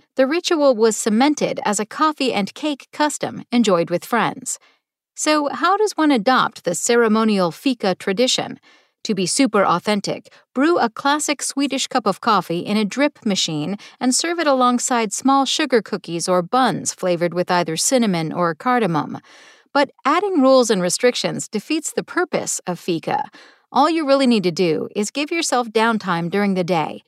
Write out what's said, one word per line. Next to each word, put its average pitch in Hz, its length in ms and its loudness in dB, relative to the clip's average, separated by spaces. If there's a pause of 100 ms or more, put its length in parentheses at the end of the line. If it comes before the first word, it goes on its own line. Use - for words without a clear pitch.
(160)
the 262 100 4
ritual 294 480 2
was 220 220 2
cemented 220 720 0
as 202 120 0
a 214 80 -4
coffee 302 460 -2
and 196 220 -4
cake 294 400 -6
custom 285 580 -4
enjoyed 190 380 2
with 170 160 -4
friends. - 540 -4 (540)
So 302 380 0
how 330 240 0
does 415 220 0
one 311 140 4
adopt 240 520 2
the 175 100 -2
ceremonial 220 800 2
fika 214 440 -2
tradition? - 600 -2 (460)
To 220 100 -4
be 185 120 -2
super 214 400 2
authentic, 180 680 -2 (220)
brew 311 240 2
a 226 100 0
classic 294 520 -4
Swedish 269 460 -4
cup - 180 -2
of 190 160 -2
coffee 180 380 0
in 208 180 -2
a 214 80 0
drip 277 400 -2
machine 175 520 -2 (220)
and 254 160 0
serve 339 240 -2
it 311 80 0
alongside 247 640 0
small 269 340 2
sugar 254 360 0
cookies 170 480 -6
or 180 120 4
buns 233 520 0
flavored 175 400 -2
with 175 180 -2
either 175 240 0
cinnamon 180 560 0
or 170 240 -2
cardamom. 214 640 0 (540)
But 277 180 2 (120)
adding 349 380 2
rules 254 280 6
and 196 120 2
restrictions 180 680 0
defeats - 460 -6
the 196 100 -4
purpose - 640 -4
of 175 100 -6
fika. - 520 -4 (420)
All 277 180 2
you 320 160 -2
really 269 220 4
need 220 160 2
to 180 80 0
do 160 420 -2
is 208 180 -4
give 294 200 -6
yourself 254 380 0
downtime 208 600 0
during 202 260 0
the 180 100 0
day. 170 420 -2